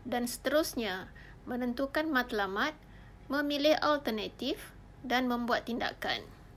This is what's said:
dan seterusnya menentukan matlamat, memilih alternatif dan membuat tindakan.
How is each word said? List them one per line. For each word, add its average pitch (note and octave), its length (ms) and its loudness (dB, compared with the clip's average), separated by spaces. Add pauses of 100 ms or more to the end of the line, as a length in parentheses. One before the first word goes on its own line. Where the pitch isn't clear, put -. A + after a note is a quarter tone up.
dan A#3+ 160 0
seterusnya A#3+ 880 0 (320)
menentukan B3+ 640 0
matlamat, A#3+ 640 2 (560)
memilih D4 560 4
alternatif C4+ 880 0 (320)
dan B3+ 240 2
membuat A#3+ 400 2
tindakan. - 560 -2 (340)